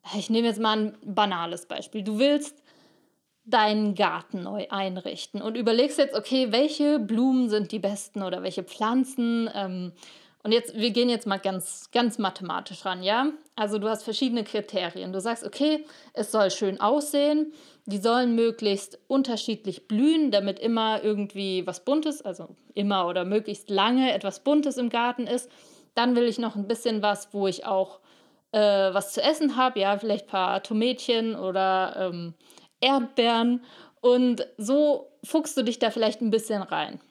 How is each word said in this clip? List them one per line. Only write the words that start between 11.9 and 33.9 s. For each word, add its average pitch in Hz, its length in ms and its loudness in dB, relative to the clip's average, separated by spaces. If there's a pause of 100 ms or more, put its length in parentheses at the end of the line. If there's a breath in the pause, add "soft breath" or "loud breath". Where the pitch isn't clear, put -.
ganz 240 260 2
mathematisch 185 680 -6
ran, 185 200 -4
ja? 233 240 2 (260)
Also 214 240 -2
du 208 100 -2
hast 214 140 -2
verschiedene 233 400 -2
Kriterien. 185 680 -6
Du 190 80 -4
sagst, 233 240 -4
okay, 302 420 0 (280 loud breath)
es 214 180 -4
soll 202 180 4
schön 196 300 -2
aussehen, 294 720 2 (340 loud breath)
die 202 120 -4
sollen 233 360 2
möglichst 226 720 0
unterschiedlich 233 800 -2
blühen, 285 460 4
damit 196 260 0
immer 220 460 0
irgendwie 196 600 -2
was 180 200 -8
Buntes, 294 380 0
also 180 340 -12 (180)
immer 196 320 0
oder 175 180 -2
möglichst 208 460 -4
lange 240 420 2
etwas 196 280 -4
Buntes 285 380 2
im 240 100 -2
Garten 240 400 -2
ist. 247 200 -4 (460 loud breath)
Dann 240 220 2
will 240 80 4
ich 226 140 0
noch 226 180 -4
ein 202 120 -4
bisschen 226 340 0
was, 202 300 0
wo 196 140 -2
ich 185 200 -4
auch, 190 340 -2 (520 soft breath)
äh, 214 80 2
was 196 520 2
zu - 100 -2
essen 302 340 2
hab, 254 200 2
ja, 202 220 2
vielleicht 202 280 -2
ein - 40 -18
paar 190 320 0
Tomätchen 226 720 0
oder, 190 640 0
ähm, 175 360 -6 (460 soft breath)
Erdbeeren. 240 840 2 (380 loud breath)